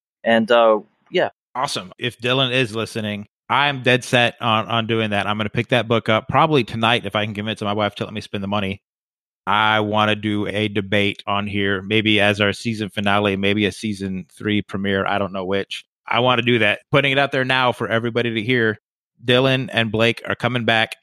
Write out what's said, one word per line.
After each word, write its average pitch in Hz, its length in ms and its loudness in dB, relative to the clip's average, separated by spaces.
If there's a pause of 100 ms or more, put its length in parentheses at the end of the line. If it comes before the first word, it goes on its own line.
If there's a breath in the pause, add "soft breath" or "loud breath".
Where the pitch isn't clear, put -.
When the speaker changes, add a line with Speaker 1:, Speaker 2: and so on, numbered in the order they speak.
(240)
Speaker 1:
And, 113 280 2
uh, 113 300 6 (280)
yeah. 151 200 0 (240)
Speaker 2:
Awesome. 123 440 -6
If 123 220 -6
Dylan 127 320 0
is 123 240 0
listening, 107 520 -6 (200)
I'm 139 340 0
dead 123 220 2
set 120 380 2
on, 110 260 0
on 113 200 -2
doing 110 240 0
that. 101 140 0
I'm 104 120 -2
gonna 104 120 -4
pick - 200 -4
that 117 180 0
book 113 220 0
up 110 180 2
probably 143 380 2
tonight 113 400 0
if 98 100 -4
I 104 80 0
can 107 100 -6
convince 104 280 -8
my 104 120 -2
wife 104 220 -2
to - 80 -6
let 101 100 -10
me 107 60 -10
spend 101 240 -10
the 98 60 -6
money. 98 320 -4 (680)
I 107 320 2
wanna 107 360 2
do 104 320 -4
a 107 200 -2
debate 101 600 -2
on 101 200 -2
here, 101 340 -2
maybe 107 380 2
as 104 220 2
our 101 100 2
season 107 380 -6
finale, 101 480 0
maybe 101 300 0
a 90 40 -2
season 95 640 -8
three 104 300 -2
premiere. 98 420 -2
I 98 120 0
don't 98 140 -4
know 95 140 -8
which. 98 400 -6 (200)
I 113 140 -2
wanna 123 220 2
do 120 180 2
that. 104 220 2 (100)
Putting 139 220 2
it 135 60 0
out 139 120 2
there 131 140 -2
now 127 260 0
for 117 160 -6
everybody 117 460 -2
to 110 100 -4
hear. 113 360 0 (440)
Dylan 131 480 2
and 113 220 0
Blake 113 320 2
are 98 100 -2
coming 120 300 -2
back, 113 380 2